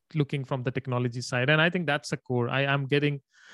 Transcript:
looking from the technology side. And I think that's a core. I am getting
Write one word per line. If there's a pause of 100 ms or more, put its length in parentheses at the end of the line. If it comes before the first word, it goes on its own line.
(140)
looking
from
the
technology
side.
And
I
think
that's
a
core.
I
am
getting (340)